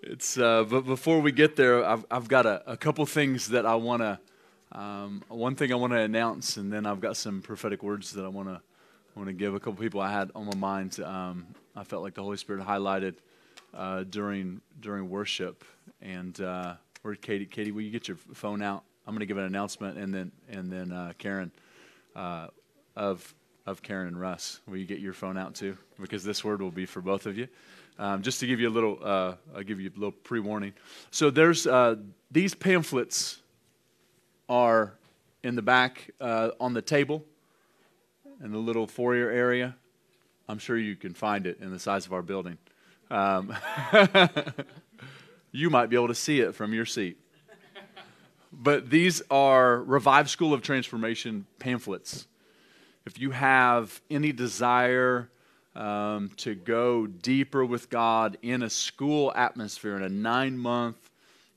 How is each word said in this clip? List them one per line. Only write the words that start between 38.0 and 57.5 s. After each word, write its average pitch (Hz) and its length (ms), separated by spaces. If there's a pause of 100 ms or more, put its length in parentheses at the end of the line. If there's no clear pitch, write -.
in 110 80
the 107 80
little 113 280
foyer 120 420
area. 123 480 (720)
I'm 107 100
sure 117 200
you 104 180
can 92 160
find 104 340
it 87 140
in 95 100
the 92 80
size 98 280
of 92 80
our 92 80
building. 90 340 (540)
Um, 98 440 (380)
<laughs> - 1600
you 147 160
might 120 220
be 117 40
able 120 140
to 117 60
see 143 260
it 110 140
from 107 180
your 113 140
seat. 92 320 (1300)
But 139 380
these 170 320 (100)
are 131 520
Revive 135 480
School 156 240
of 123 80
Transformation 113 840 (140)
pamphlets. - 680 (760)
If - 140
you 135 140
have 123 680 (100)
any 151 220
desire, 123 960 (460)
um, 104 600
to 113 180
go 117 520
deeper 131 580